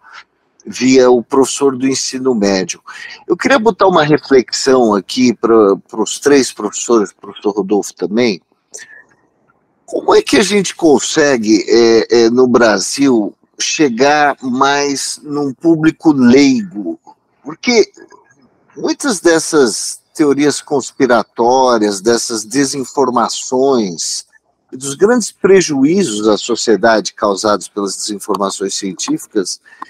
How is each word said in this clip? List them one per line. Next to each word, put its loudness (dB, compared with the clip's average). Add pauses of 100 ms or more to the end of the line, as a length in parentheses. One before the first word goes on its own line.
(640)
via 2
o 2
professor 0
do -2
ensino -4
médio. -2 (460)
Eu -2
queria 0
botar 0
uma 2
reflexão 2
aqui 0
pra, 2 (140)
pros -6
três 2
professores, -2
professor -8
Rodolfo -4
também. -2 (1400)
Como -2
é 4
que 0
a 4
gente -2
consegue, 2
é, 4
é, 4
no 2
Brasil, 0 (260)
chegar 0
mais -2
num -6
público 0
leigo? 2 (440)
Porque -2 (840)
muitas -4
dessas 0 (160)
teorias 0
conspiratórias, 0
dessas -2
desinformações, -4 (460)
dos -12
grandes 0
prejuízos 2
à 2
sociedade 0
causados -2
pelas -6
desinformações -6
científicas, -6 (300)